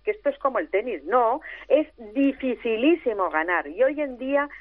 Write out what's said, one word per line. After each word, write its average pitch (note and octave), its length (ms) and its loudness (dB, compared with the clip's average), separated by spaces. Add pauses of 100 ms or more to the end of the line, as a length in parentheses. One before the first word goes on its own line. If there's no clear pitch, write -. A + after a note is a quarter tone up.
que G#3+ 60 -4
esto G#3 200 -2
es C4+ 100 -4
como C4+ 180 0
el D#4 100 -4
tenis. G3 360 -2
No, B3 360 2 (280)
es D4+ 180 4 (580)
dificilísimo A3+ 880 0
ganar D#3+ 380 0
y F3+ 140 0
hoy C#4+ 180 2
en C4 180 -6
día C#4 300 0 (120)